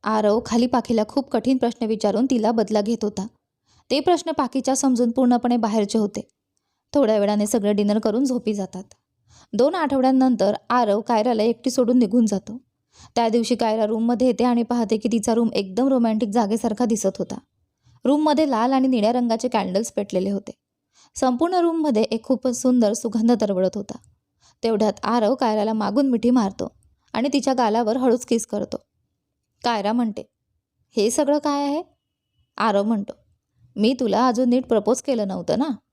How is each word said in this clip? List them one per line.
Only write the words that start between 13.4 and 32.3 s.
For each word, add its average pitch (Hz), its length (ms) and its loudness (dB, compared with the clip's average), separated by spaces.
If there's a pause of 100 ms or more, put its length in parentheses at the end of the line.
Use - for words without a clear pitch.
कायरा 220 300 0
रूममध्ये 226 420 0
येते 240 160 0
आणि 240 200 2
पाहते 226 340 -2
की 214 140 -4
तिचा 226 220 0
रूम 226 200 2
एकदम 208 340 -2
रोमॅन्टिक 233 420 0
जागेसारखा 220 560 -2
दिसत 202 340 -2
होता. - 160 -6 (680)
रूममध्ये 294 440 2
लाल 247 240 0
आणि 262 140 2
निळ्या 226 240 2
रंगाचे 240 360 -2
कॅन्डल्स 202 440 -2
पेटलेले 202 380 -4
होते. 196 220 -6 (640)
संपूर्ण 262 380 0
रूममध्ये 320 480 0
एक 226 220 -4
खूपच 254 380 -2
सुंदर 240 320 2
सुगंध 233 380 0 (100)
तरवळत 190 340 0
होता. - 220 -10 (680)
तेवढ्यात 214 300 0 (100)
आरव 233 320 2
कायराला 220 380 0
मागून 220 360 0
मिठी 233 200 2
मारतो 208 420 0 (420)
आणि 247 200 -2
तिच्या 277 200 0
गालावर 233 440 0
हळूच 247 280 0
किस 233 200 -2
करतो. - 320 -8 (880)
कायरा 214 300 -2
म्हणते, 233 360 -4 (680)
"हे 220 140 2
सगळं 294 260 0
काय 285 260 -2
आहे?" 294 200 -4 (760)